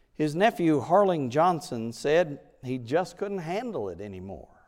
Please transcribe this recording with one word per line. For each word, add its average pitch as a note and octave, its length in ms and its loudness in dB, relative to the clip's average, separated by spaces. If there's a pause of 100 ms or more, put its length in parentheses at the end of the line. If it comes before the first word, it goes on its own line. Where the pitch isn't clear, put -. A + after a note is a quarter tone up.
(140)
His D3+ 200 0
nephew, E3+ 460 2
Harling E3+ 480 4
Johnson, C#3+ 640 0
said D3 480 2 (240)
he B2+ 140 -4
just D3 400 -4
couldn't G3 220 -4
handle E3+ 500 -6
it E2+ 100 -10
anymore. F#2+ 480 -12 (200)